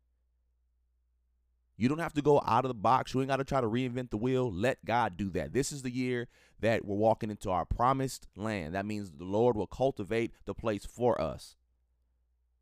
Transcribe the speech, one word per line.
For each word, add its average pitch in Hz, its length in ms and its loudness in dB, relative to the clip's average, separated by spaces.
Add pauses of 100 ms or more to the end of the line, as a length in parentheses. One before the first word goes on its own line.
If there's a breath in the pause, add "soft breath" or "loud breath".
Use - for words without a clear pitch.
(1800)
You 113 120 2
don't 151 120 -2
have 160 140 -6
to 147 80 0
go 147 220 6
out 120 200 4
of 131 40 -2
the 123 60 -4
box. 117 400 2
You 127 60 0
ain't 135 80 -2
gotta 135 160 0
try 139 160 0
to 117 80 2
reinvent 123 420 -2
the 117 60 -2
wheel. 127 360 0
Let 107 320 -2
God 107 320 0
do 98 140 -4
that. 80 220 -4
This 127 180 0
is 143 120 -10
the 127 80 -6
year 123 360 -2 (320 soft breath)
that 110 260 2
we're 98 120 -2
walking 110 340 2
into 104 180 -8
our 87 160 0
promised 131 680 0
land. 92 400 -4
That 98 120 -4
means 101 260 -6
the 73 120 -14
Lord 110 320 2
will 95 120 -4
cultivate 113 640 -2 (140 soft breath)
the 98 80 -6
place 107 300 -4
for - 360 0
us. - 340 -6 (1080)